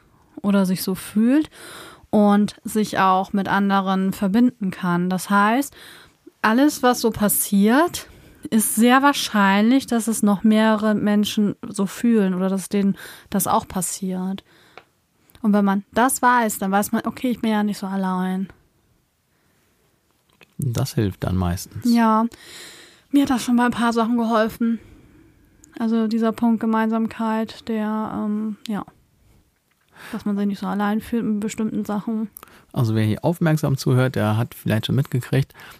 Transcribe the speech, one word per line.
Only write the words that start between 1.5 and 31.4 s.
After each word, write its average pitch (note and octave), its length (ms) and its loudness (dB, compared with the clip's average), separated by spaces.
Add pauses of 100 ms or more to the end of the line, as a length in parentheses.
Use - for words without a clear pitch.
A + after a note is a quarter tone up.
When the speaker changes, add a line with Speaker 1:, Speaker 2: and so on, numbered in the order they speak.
Speaker 1:
und G#3 540 4
sich G#3+ 340 -2
auch F#3+ 340 2
mit G3 160 -2
anderen F#3+ 640 0
verbinden G#3 600 0
kann. F3 360 -2
Das F#3 220 -4
heißt, G#3+ 440 2 (680)
alles, C4 400 2
was B3 180 2
so A#3 120 0
passiert, A#3 960 2 (420)
ist A3 260 0
sehr B3 260 6
wahrscheinlich, A3 840 4
dass A#3 220 -2
es A3 140 -2
noch G3+ 200 2
mehrere G#3+ 520 4
Menschen G#3 600 0 (140)
so F#3+ 180 -2
fühlen G3+ 480 2
oder F#3 140 -2
dass F#3+ 200 -4
denen G3 280 0 (340)
das G3 160 -2
auch G#3+ 220 0
passiert. F#3 760 -6 (1000)
Und G#3 100 2
wenn G3+ 120 4
man G3 280 0
das B3+ 300 0
weiß, B3 360 2
dann F#3+ 120 -4
weiß G3+ 220 0
man, A3+ 120 0
okay, A#3 260 -6
ich A#3 100 -4
bin A3 100 -2
ja G#3 120 0
nicht G#3 160 -4
so G3 80 -8
allein. F#3 640 -4 (2000)
Speaker 2:
Das A#2+ 360 -4
hilft G#2 300 -2
dann F2+ 120 -2
meistens. F2+ 480 -4
Speaker 1:
Ja, A3+ 400 2 (840)
mir C#4+ 120 2
hat C#4 80 0
das A#3+ 140 -2
schon A#3+ 120 0
bei A#3+ 80 2
ein B3 60 2
paar A#3 220 0
Sachen A3+ 260 0
geholfen. A3+ 600 0 (1000)
Also A3+ 300 0
dieser A3+ 240 0
Punkt A3+ 280 0
Gemeinsamkeit, A3 1080 -2
der, G#3+ 440 -4 (120)
ähm, G#3+ 320 -4 (100)
ja, G#3 180 -6 (1300)
dass A3 120 -8
man G#3 120 -2
sich G3+ 100 0
nicht G3 140 -4
so G3 60 -6
allein G#3 340 -2
fühlt A#3 240 -4
mit G#3 160 -2